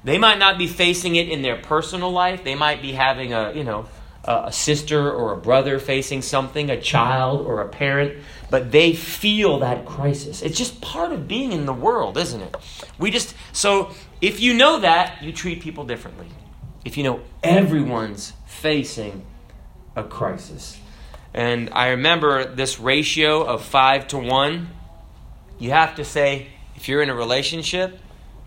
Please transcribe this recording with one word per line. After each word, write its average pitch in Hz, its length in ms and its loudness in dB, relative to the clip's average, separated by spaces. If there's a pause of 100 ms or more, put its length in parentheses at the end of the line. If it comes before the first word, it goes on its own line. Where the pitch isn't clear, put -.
They 143 160 2
might 214 180 6
not 196 220 4
be 175 80 0
facing 175 480 2
it 170 120 2
in 147 140 -4
their 123 140 0
personal 175 560 -2
life. 180 320 0
They 135 100 -4
might 147 300 0
be 135 80 -6
having 131 420 0
a, 107 200 -2
you 147 100 -4
know, 110 240 -6 (360)
a, 117 220 0
a 110 60 -8
sister 147 600 0
or 110 220 -2
a 92 40 -6
brother 135 420 2
facing 135 420 -2
something, 139 480 -2
a 120 100 -2
child 131 680 2
or 107 140 -2
a 101 60 -6
parent, 143 500 0 (340)
but 127 200 2
they 160 220 8
feel 196 680 2
that 123 280 -2
crisis. - 560 -4
It's 160 140 -4
just - 220 -4
part 339 320 -4
of 175 160 -6
being 240 240 -2
in 156 140 -2
the 135 80 -2
world, 131 420 0
isn't 120 260 -2
it? - 140 -10 (440)
We 190 100 0
just, 226 240 -2 (200)
so 196 360 2 (320)
if 208 180 0
you 240 140 4
know 285 260 6
that, 170 440 2
you 156 80 -8
treat 165 300 -6
people 151 220 -10
differently. - 440 -10 (580)
If 127 100 -10
you 147 80 -2
know 127 180 -2 (220)
everyone's 135 880 2 (120)
facing 110 800 -4 (720)
a 107 80 -4
crisis. - 760 -8 (540)
And 120 420 -2
I 123 160 2
remember 139 560 2
this 127 340 -4
ratio 151 640 2
of 120 200 -2
five-to-one. 139 1080 2 (880)
You 117 120 -4
have 156 240 4
to 147 80 -8
say, 139 440 0 (280)
if - 120 -14
you're 143 160 2
in 139 60 0
a 127 60 -2
relationship, 160 840 -2 (480)